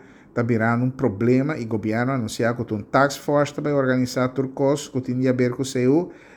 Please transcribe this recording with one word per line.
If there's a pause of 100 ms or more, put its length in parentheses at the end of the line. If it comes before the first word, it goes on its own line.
(280)
está
virando
un
problema
y
gobierno
anunciado
que
un
task
force
va
a
organizar
turcos
que
tiene
que
ver
con
C
U. (260)